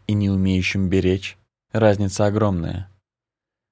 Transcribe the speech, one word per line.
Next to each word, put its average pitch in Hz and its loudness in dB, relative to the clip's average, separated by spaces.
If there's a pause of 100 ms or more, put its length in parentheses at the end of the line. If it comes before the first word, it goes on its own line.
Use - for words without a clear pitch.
и 107 0
не 101 0
умеющим 95 0
беречь 92 0 (360)
разница 104 2
огромная. 95 -2 (840)